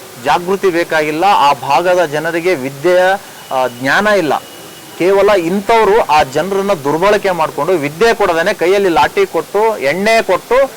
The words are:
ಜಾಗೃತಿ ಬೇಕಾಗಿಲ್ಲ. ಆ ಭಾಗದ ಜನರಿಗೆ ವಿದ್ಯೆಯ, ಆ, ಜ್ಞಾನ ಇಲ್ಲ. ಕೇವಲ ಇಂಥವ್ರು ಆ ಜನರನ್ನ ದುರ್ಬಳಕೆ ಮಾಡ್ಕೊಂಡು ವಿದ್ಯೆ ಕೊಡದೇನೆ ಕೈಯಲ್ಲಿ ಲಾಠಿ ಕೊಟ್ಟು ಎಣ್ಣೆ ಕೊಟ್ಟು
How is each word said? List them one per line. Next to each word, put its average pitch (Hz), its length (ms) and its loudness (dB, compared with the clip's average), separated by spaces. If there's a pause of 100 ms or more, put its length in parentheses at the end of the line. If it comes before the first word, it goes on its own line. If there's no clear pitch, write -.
(260)
ಜಾಗೃತಿ 180 440 0
ಬೇಕಾಗಿಲ್ಲ. 160 540 -2
ಆ 156 300 4
ಭಾಗದ 170 520 0
ಜನರಿಗೆ 165 500 -2
ವಿದ್ಯೆಯ, 170 600 0 (340)
ಆ, 131 160 -2
ಜ್ಞಾನ 135 400 -2
ಇಲ್ಲ. 180 260 0 (680)
ಕೇವಲ 196 300 4
ಇಂಥವ್ರು 196 720 2
ಆ 151 220 2
ಜನರನ್ನ 190 500 -2
ದುರ್ಬಳಕೆ 185 580 0
ಮಾಡ್ಕೊಂಡು 156 420 -2
ವಿದ್ಯೆ 165 400 0
ಕೊಡದೇನೆ 190 400 0
ಕೈಯಲ್ಲಿ 190 360 0
ಲಾಠಿ 160 360 0
ಕೊಟ್ಟು 208 520 -2
ಎಣ್ಣೆ 196 440 0
ಕೊಟ್ಟು 196 340 -2 (220)